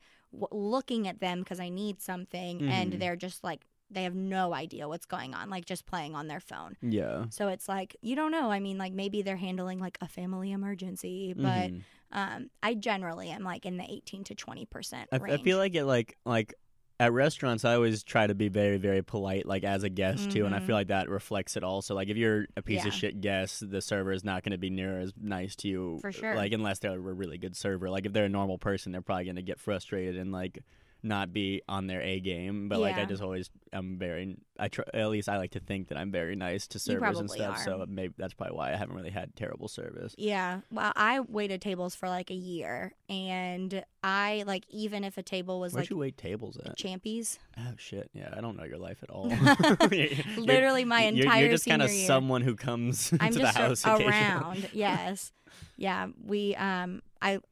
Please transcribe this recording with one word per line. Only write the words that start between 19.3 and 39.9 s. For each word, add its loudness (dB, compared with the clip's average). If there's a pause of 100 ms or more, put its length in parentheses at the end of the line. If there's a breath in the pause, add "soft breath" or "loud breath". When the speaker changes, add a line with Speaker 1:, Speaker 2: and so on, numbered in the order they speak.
Speaker 2:
like, 0
as 2
a 2
guest, 0
too, 4
and 2
I 0
Speaker 1:
Mm-hmm. -4
Speaker 2:
feel 4
like 2
that 2
reflects -4
it -4
also. -2
Like, -2
if 0
you're 4 (100)
a -6
piece 0
of 0
Speaker 1:
Yeah. 0
Speaker 2:
shit -4
guest, -2
the -4
server -2
is -4
not -2
gonna -2
be -4
near -2
as -4
nice -4
to -4
you, -2
Speaker 1:
For -6
sure. -4
Speaker 2:
like, 0
unless 0
they're -2
a -6
really -6
good -8
server. -2
Like, 0
if -4
they're 6
a 4
normal 2
person, -2
they're -4
probably -2
gonna -6
get -6
frustrated -4
and, -4
like, -6 (400 soft breath)
not 0
be 0
on -2
their -2
A 0
game. -2
But, 2
like, 4
I 0
Speaker 1:
Yeah. 0
Speaker 2:
just -2
always, -4 (200)
I'm -6
very, -4 (200)
I -2
tr-, -6 (100)
at 0
least 0
I 0
like -2
to -6
think -6
that -6
I'm -4
very -2
nice -4
to -10
Speaker 1:
You -8
Speaker 2:
servers 0
and -4
Speaker 1:
probably -8
Speaker 2:
stuff, -2
Speaker 1:
are. -6
Speaker 2:
so -4
maybe -6
that's -6
probably -8
why -2
I -2
haven't -4
really -8
had -8
terrible -6
service. -10